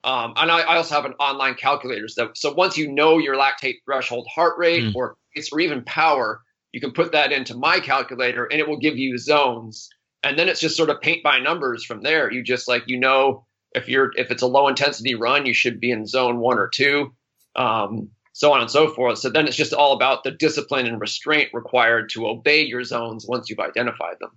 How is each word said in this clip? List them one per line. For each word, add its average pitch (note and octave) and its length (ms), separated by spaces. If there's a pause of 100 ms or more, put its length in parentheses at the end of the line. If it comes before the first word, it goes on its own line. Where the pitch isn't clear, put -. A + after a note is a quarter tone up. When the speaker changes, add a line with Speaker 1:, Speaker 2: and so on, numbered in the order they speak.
Speaker 1:
Um, A#2 340
and E3 140
I, E3 100
I E3 160
also D#3+ 180
have C#3+ 100
an C3 100
online C3+ 400
calculator. B2+ 540
So, A#2 260
so C#3+ 180
once F3+ 240
you D3+ 140
know D#3 280
your C3+ 180
lactate C3+ 480
threshold A#2+ 500
heart E3+ 240
rate E3+ 260
Speaker 2:
Mm. G#2 100
Speaker 1:
or, B2 220 (360)
or D#3 80
even D3 240
power, C#3 580 (300)
you A#2+ 80
can B2+ 120
put D3 200
that D3 200
into B2+ 240
my E3 240
calculator B2 640
and D3 160
it D3+ 80
will D3 100
give C#3 180
you B2+ 220
zones. A#2 720 (340)
And C#3 160
then F3+ 100
it's - 120
just D#3+ 160
sort D#3+ 140
of D3 100
paint E3 220
by C#3 160
numbers C3+ 460
from G#2+ 180
there. C#3 300
You B2 100
just, B2 240
like, B2 200
you B2 120
know, C3+ 480 (280)
if - 140
you're, C3 280
if B2 140
it's B2 120
a B2+ 40
low C#3 220
intensity C3 460
run, B2+ 320
you A#2 80
should A#2+ 260
be A#2+ 100
in A2 160
zone B2 320
one A#2+ 200
or G2 100
two, C#3+ 460 (420)
um, A2 520 (240)
so D3 200
on C3 80
and A#2 100
so D#3 180
forth. B2 300
So C3 120
then D3+ 160
it's B2 100
just D3+ 160
all C#3+ 220
about B2+ 300
the C3+ 60
discipline D3 560
and A2+ 140
restraint C#3+ 520
required A#2 580
to A2+ 160
obey C3 360
your B2 220
zones A#2 440
once A#2+ 220
you've G#2+ 100
identified F#2+ 600
them. - 160